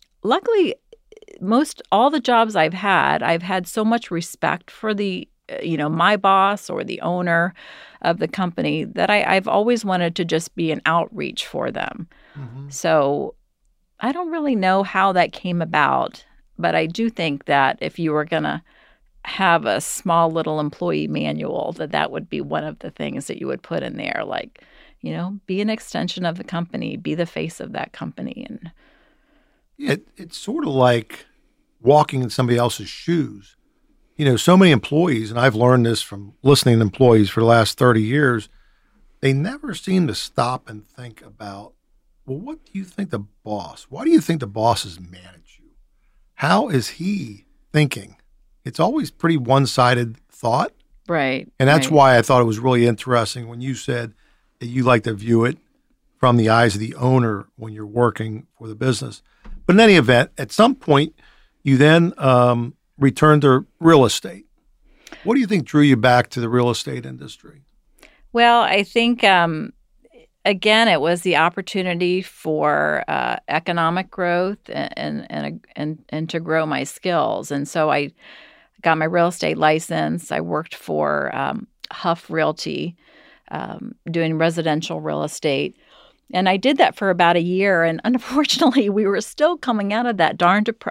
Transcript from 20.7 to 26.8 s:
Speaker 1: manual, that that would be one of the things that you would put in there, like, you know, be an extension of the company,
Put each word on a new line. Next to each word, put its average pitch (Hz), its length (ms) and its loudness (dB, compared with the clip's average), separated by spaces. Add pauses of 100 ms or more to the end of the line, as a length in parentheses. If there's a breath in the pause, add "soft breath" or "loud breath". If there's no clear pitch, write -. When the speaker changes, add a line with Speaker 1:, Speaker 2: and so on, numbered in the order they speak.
Speaker 1:
manual, 151 680 -6
that 160 180 -10
that 151 200 -2
would 156 180 -10
be 156 100 -6
one 151 240 -6
of 151 160 -12
the 156 120 -16
things - 340 -10
that - 140 -10
you - 80 -10
would - 160 -8
put 165 180 -8
in 120 160 -10
there, 104 300 -6
like, - 360 -12 (360 soft breath)
you 160 120 -10
know, 180 360 -8
be 190 140 -4
an 214 100 -2
extension 180 520 -8
of 170 140 -4
the 190 60 -12
company, 170 540 -8